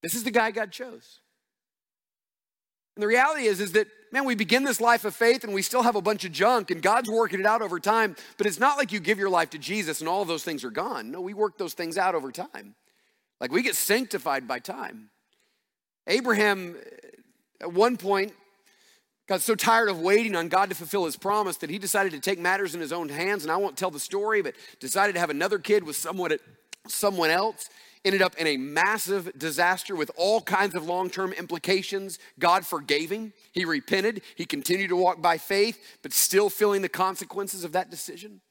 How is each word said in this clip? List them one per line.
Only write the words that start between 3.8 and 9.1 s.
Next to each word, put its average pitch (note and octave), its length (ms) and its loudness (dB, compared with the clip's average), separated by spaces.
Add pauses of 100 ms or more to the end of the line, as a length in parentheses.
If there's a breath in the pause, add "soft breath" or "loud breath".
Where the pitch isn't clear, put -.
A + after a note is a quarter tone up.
man, C4+ 140 0
we B3+ 100 2
begin A3+ 300 2
this B3+ 160 0
life A#3 240 4
of G#3 100 -4
faith A#3 300 4
and G#3 100 -6
we G3 80 0
still A#3+ 220 2
have A#3+ 100 4
a G3+ 80 0
bunch G#3 220 0
of F3+ 80 -8
junk G3+ 400 2
and E3 100 -6
God's A3 260 2
working G#3+ 300 0
it F#3+ 80 2
out A3+ 160 4
over F3+ 160 -4
time. G#3 380 2 (200 loud breath)
But G#3 120 0
it's F#3 100 -4
not C#4 180 4
like C#4 140 0
you G#3 80 -2
give G3 220 0